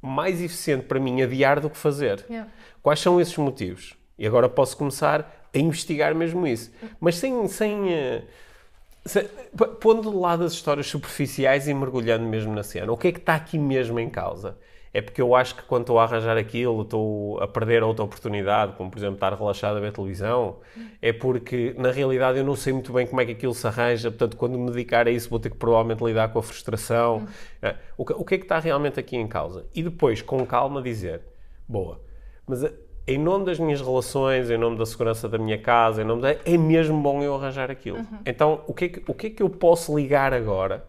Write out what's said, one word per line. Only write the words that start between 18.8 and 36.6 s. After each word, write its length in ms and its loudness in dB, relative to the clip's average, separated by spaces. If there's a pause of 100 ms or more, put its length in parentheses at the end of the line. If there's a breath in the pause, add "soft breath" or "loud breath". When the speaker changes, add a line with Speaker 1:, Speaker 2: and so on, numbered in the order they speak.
Speaker 1:
por 80 -14
exemplo 200 -4
estar 180 0
relaxado 420 -2
a 20 -2
ver 120 -4
televisão, 680 -4 (420 loud breath)
é 140 0
porque 640 -2
na 140 2
realidade 480 0
eu 40 0
não 120 0
sei 180 -2
muito 180 -6
bem 140 2
como 160 0
é 60 4
que 60 -6
aquilo 200 -4
se 140 -4
arranja, 420 0
portanto 260 -2
quando 220 -2
me 140 -2
dedicar 360 2
a 40 4
isso 180 -2
vou 100 -2
ter 120 -6
que 60 -12
provavelmente 460 2
lidar 300 2
com 60 2
a 40 -4
frustração. 760 0
Speaker 2:
Hum. 100 -6 (340 loud breath)
Speaker 1:
É, 140 -2 (200 loud breath)
o 80 -6
que, 100 -2
o 120 -4
que 80 0
é 60 2
que 60 -10
está 120 2
realmente 420 0
aqui 160 -8
em 120 -2
causa? 480 -6
E 80 -4
depois, 400 0
com 200 -2
calma, 380 0
dizer, 400 -6 (460 soft breath)
Boa, 340 -6 (460 soft breath)
mas, 160 -4
eh, 100 -4 (320)
em 140 0
nome 260 0
das 140 -2
minhas 220 0
relações, 680 0
em 80 2
nome 180 2
da 120 -2
segurança 420 -2
da 80 -2
minha 240 -2
casa, 400 4
em 40 0
nome 180 0
da, 80 4
é 260 2
mesmo 420 4